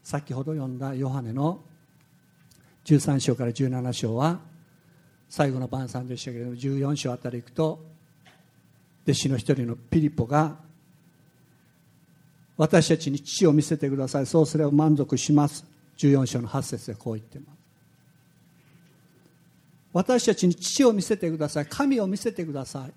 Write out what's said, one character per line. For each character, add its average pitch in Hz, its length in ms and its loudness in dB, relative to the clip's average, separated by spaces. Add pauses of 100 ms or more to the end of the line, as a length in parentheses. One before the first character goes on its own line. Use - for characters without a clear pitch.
先 147 300 -8
ほ 131 100 -6
ど 151 100 -6
読 135 200 -6
ん 127 60 -10
だ 135 160 -6
ヨ 131 160 -4
ハ 135 100 -4
ネ 117 120 -8
の 151 280 -2 (1200)
十 147 160 6
三 139 200 0
章 120 160 0
か 123 80 -6
ら 120 80 -4
十 131 160 -2
七 127 240 -4
章 113 240 -4
は 160 240 0 (880)
最 143 220 0
後 127 80 -4
の 127 80 -4
晩 131 220 -6
餐 127 180 -8
で 123 100 -8
し - 80 -12
た 135 60 -10
け 117 80 -10
れ 120 60 -8
ど 123 60 -8
も、 120 60 -10
十 135 220 -4
四 143 180 -2
章 131 160 -4
あ 120 60 -8
た 127 100 -10
り 120 140 -8
行 - 40 -20
く - 60 -20
と、 160 320 -2 (1200)
弟 147 100 0
子 - 160 -2
の 135 80 0
一 139 180 0
人 123 120 -4
の 117 100 -6
ピ - 240 0
リ 147 80 2
ポ 135 160 -2
が、 147 320 0 (2000)
「私 156 320 4
た 160 80 4
ち 143 140 -6
に 143 100 -4
父 - 260 0
を 151 60 8
見 147 100 6
せ 151 140 -2
て 143 140 -4
く 135 60 -2
だ 131 120 -4
さ 139 140 -2
い。 123 40 -2
そ 165 160 4
う 147 40 6
す 156 100 -4
れ 151 80 4
ば 147 60 2
満 151 260 6
足 131 220 0
し - 140 0
ま 147 160 6
す。」 - 160 -8 (340)
十 143 140 6
四 135 140 4
章 120 140 -4
の 113 80 -8
八 135 140 -4
節 120 300 -10
で - 20 -8
こ 117 160 -10
う 110 40 -4
言 107 80 -10
っ 113 40 -20
て 135 140 -20
ま 147 60 -20
す。 - 100 -20 (2250)
「私 240 340 2
た 214 100 4
ち 180 100 2
に 175 80 4
父 - 300 0
を 240 80 8
見 196 100 0
せ 214 140 -2
て 175 120 -4
く 160 80 -2
だ 151 120 -4
さ 147 140 -4
い。 147 40 -6
神 277 340 0
を 190 60 0
見 196 100 -2
せ 226 140 -4
て 170 160 -8
く 151 60 -8
だ 135 120 -8
さ 131 220 -12
い。」 - 100 -16